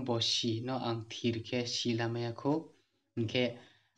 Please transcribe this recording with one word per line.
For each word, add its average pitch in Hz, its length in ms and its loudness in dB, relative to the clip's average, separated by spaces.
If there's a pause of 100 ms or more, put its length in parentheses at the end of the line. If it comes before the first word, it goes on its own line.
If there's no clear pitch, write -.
bo 117 120 2
si 113 420 2
no 131 140 -4
ang 117 360 -2
thirkhe 117 560 0
si - 260 0
lamaya 117 420 0
ko. 139 160 0 (640)
Hingkhe 120 300 2 (520)